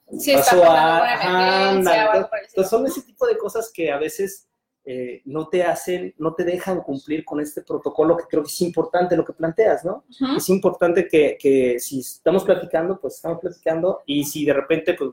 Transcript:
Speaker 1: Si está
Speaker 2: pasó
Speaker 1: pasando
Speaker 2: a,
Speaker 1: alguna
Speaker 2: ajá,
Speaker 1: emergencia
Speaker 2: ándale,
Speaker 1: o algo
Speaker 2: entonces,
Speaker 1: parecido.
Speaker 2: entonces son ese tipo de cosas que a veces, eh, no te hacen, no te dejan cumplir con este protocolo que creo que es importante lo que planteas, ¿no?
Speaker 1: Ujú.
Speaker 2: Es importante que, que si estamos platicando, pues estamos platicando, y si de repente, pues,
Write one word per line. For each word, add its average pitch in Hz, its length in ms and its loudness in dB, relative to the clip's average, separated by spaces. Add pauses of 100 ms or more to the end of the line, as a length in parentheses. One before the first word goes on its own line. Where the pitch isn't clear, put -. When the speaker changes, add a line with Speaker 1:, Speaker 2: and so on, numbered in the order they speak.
(180)
Speaker 1:
Si - 140 -2
está - 120 4 (120)
Speaker 2:
pasó 180 60 8
Speaker 1:
pasando 165 180 8
Speaker 2:
a, 165 180 4
Speaker 1:
alguna 240 160 2
Speaker 2:
ajá, 180 160 -2
Speaker 1:
emergencia 185 400 2
Speaker 2:
ándale, 190 280 4
Speaker 1:
o 220 40 2
algo 214 140 2
Speaker 2:
entonces, 196 160 0
Speaker 1:
parecido. - 180 -8 (140)
Speaker 2:
entonces 190 80 -2
son 247 160 2
ese 269 160 -6
tipo - 240 -4
de 220 100 0
cosas 220 340 -6
que 160 200 -4
a 143 60 -4
veces, 156 500 -6 (380)
eh, 127 400 -10
no 151 240 -8
te 180 120 0
hacen, 180 560 -4
no 160 160 -4
te 175 100 -4
dejan 180 380 -2
cumplir 151 420 -6
con 147 180 -6
este 147 200 -8
protocolo 156 560 0
que 170 100 -6
creo 156 140 0
que 147 80 -8
es - 120 -6
importante 175 540 0
lo 165 80 0
que - 100 -10
planteas, 202 520 0
¿no? 208 200 -8 (140)
Speaker 1:
Ujú. 269 180 -2
Speaker 2:
Es - 120 -4
importante 180 580 2
que, 151 320 2
que 127 400 2
si 135 200 -8
estamos 175 440 -2
platicando, 180 560 0
pues - 160 -8
estamos 170 240 -8
platicando, 170 680 -2
y 143 160 -2
si 147 220 -6
de 147 80 2
repente, 160 420 0
pues, 131 180 -6